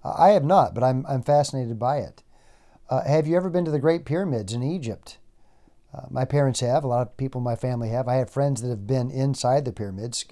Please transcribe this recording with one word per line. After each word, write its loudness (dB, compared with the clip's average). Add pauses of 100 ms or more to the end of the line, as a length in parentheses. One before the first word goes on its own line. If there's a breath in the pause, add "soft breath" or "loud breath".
Uh, -4
I 8
have 6
not, 4
but 0
I'm, 2
I'm -2
fascinated 2
by 0
it. -10 (680 soft breath)
Uh, 0
have 2
you 2
ever 0
been 0
to -2
the 0
Great 2
Pyramids -2
in -4
Egypt? -6 (760)
Uh, -14
my -2
parents 0
have. 0
A -4
lot 0
of -18
people -6
in -4
my -2
family -4
have. -2
I 0
have 0
friends -2
that -6
have -6
been 0
inside 0
the -4
pyramids, -8